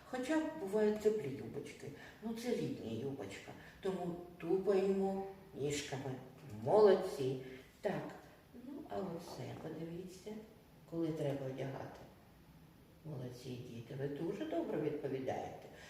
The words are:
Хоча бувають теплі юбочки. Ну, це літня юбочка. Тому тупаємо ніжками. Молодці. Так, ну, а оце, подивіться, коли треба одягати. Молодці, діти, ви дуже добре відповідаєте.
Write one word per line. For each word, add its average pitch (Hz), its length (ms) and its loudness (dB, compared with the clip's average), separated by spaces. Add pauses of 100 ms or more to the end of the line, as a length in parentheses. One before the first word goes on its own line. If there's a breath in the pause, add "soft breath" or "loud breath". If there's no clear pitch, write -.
(120)
Хоча 302 300 2 (200)
бувають 214 380 4
теплі 214 300 4
юбочки. - 580 -8 (360 loud breath)
Ну, 226 100 -4
це 240 160 -4
літня 127 420 -2
юбочка. 117 600 -6 (300 loud breath)
Тому 175 340 -2 (220)
тупаємо 190 840 4 (320)
ніжками. 139 560 -2 (520)
Молодці. 165 760 8 (400 loud breath)
Так, 156 220 0 (500)
ну, 247 200 -12 (160)
а - 60 -6
оце, 170 480 -4 (200)
подивіться, 165 680 -8 (600)
коли 165 160 0
треба 139 380 0
одягати. 135 540 -6 (1080)
Молодці, 127 440 -8
діти, 120 500 -8
ви 139 80 0
дуже 165 380 -2
добре 226 360 0
відповідаєте. 131 840 -2 (220 loud breath)